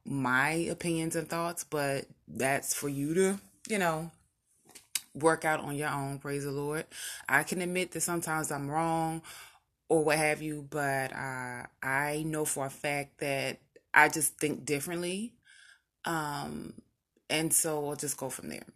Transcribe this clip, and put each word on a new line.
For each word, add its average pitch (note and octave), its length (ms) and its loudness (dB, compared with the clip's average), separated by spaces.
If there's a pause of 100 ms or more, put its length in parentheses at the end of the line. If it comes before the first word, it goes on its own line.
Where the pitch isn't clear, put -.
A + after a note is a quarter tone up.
my C3+ 460 2
opinions E3 680 0
and D#3+ 100 -4
thoughts, E3+ 380 -4
but C#3 400 -2 (240)
that's - 440 0
for - 140 -4
you C#3+ 260 -2
to, F#3+ 260 2 (280)
you G#3+ 100 0
know, E3 320 0 (1040)
work D#3 300 4
out D#3 160 2
on C#3+ 160 -6
your D3 140 -2
own. C#3 300 -2
Praise C#3+ 260 -4
the C#3+ 60 -4
Lord. D3 340 -4 (420)
I C#3+ 160 6
can F3+ 180 -2
admit F3+ 300 0
that D#3+ 100 -4
sometimes D#3+ 500 -2
I'm C#3+ 200 -4
wrong E3 500 0 (680)
or D#3+ 120 8
what D3+ 160 4
have D3+ 240 2
you, D3+ 280 -6
but, C#3 440 0
uh, B2+ 500 -6 (200)
I D3 420 0
know D#3 200 0
for C#3 200 -2
a C3+ 40 -6
fact C#3+ 500 -4
that C3+ 400 -2 (340)
I D3+ 140 10
just D3+ 300 0
think D3 260 -2
differently. F3 680 -4 (720)
Um, D3+ 680 -4 (540)
and D#3 240 2
so D#3 260 2
we'll D3 160 -2
just C#3+ 220 -6
go C3 120 -6
from - 200 -10
there. - 160 -10 (100)